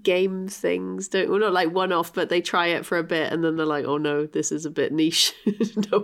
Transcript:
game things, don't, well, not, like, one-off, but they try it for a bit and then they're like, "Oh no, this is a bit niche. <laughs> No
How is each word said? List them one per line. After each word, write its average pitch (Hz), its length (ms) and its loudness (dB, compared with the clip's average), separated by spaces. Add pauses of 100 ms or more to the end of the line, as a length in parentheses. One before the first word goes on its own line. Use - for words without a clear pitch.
game 190 440 2
things, 185 600 -4
don't, 190 220 0
well, 196 100 2
not, 208 140 2
like, 180 180 2
one-off, 180 420 0
but 180 160 -2
they 175 120 2
try - 260 0
it 170 180 -2
for 180 140 -2
a 165 40 -2
bit 165 300 -2
and 165 100 -2
then 160 140 0
they're 156 80 0
like, 147 200 0
"Oh 143 120 0
no, 147 300 0
this 156 240 -4
is 156 140 -6
a 147 40 -6
bit 147 240 -2
niche. 160 400 2 (120)
<laughs> 214 460 -2
No 208 120 4